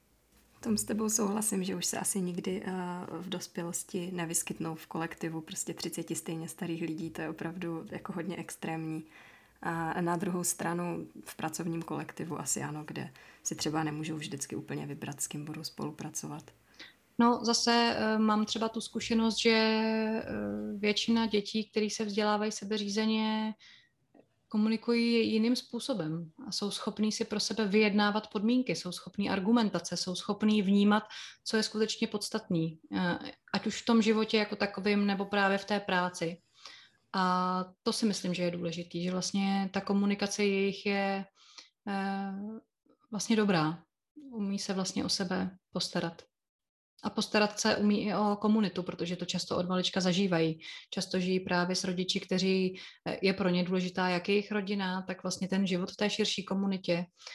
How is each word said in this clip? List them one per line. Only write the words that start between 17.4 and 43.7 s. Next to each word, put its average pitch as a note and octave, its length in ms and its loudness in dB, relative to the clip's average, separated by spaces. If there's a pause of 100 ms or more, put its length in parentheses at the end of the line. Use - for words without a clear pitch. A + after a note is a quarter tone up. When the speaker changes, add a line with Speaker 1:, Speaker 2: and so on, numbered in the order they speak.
Speaker 2:
zase, A#3 560 4
eh, A3 200 2
mám G#3+ 260 4
třeba A3+ 240 -2
tu A3+ 120 -4
zkušenost, A3+ 580 0
že, A#3 120 6
eh, A3 720 4 (540)
většina A3 500 2
dětí, G#3 440 -2
který G#3+ 200 0
se A3 140 -4
vzdělávají G#3 480 0
sebeřízeně, G#3+ 1040 0 (920)
komunikují A3+ 840 4
jiným A3 240 4
způsobem E3+ 720 -4 (180)
a G3 40 -6
jsou G3+ 180 -2
schopní G#3 420 -2
si - 120 -2
pro G#3 160 -2
sebe G#3+ 260 0
vyjednávat G#3 600 4
podmínky, A3 500 2
jsou F3+ 160 -6
schopní - 380 -4
argumentace, G3 680 2
jsou F3+ 180 -4
schopní G#3+ 480 2
vnímat, G3+ 400 6 (420)
co - 120 0
je A3 60 4
skutečně A3 440 0
podstatný, F#3 720 -2 (140)
eh, F#3 260 0 (340)
ať G3+ 140 -2
už - 160 -4
v - 20 -20
tom A3+ 180 6
životě A3 340 4
jako G#3 200 2
takovým, G3+ 500 2
nebo G3 180 0
právě G3 340 4
v G3 60 -6
té G3+ 160 0
práci. F3+ 600 -2 (720)
A F#3 520 2 (180)
to A3 100 0
si A3+ 140 0
myslím, F#3 280 0
že F3 80 -2
je F3 80 2
důležitý, F3 520 -4
že F3+ 80 0
vlastně G3 640 0
ta G3 80 0
komunikace G3+ 640 0
jejich G3 420 0
je, G3 380 0 (640)
eh, G3 440 -4 (800)
vlastně A3 260 0
dobrá. E3+ 460 4 (480)